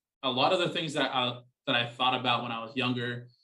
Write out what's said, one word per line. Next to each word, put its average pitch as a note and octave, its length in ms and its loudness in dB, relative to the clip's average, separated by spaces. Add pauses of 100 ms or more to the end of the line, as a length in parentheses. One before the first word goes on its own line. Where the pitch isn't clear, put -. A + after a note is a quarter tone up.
(220)
a C3+ 80 0
lot C3+ 220 4
of F#3 60 4
the F3 100 2
things D#3+ 240 -4
that C#3 220 0
I, B2 240 0 (280)
that B2+ 100 2
I A#2+ 120 2
thought B2+ 320 0
about A#2+ 220 2
when A#2+ 100 -6
I A2+ 100 -6
was A2+ 140 -10
younger, B2 520 -2 (160)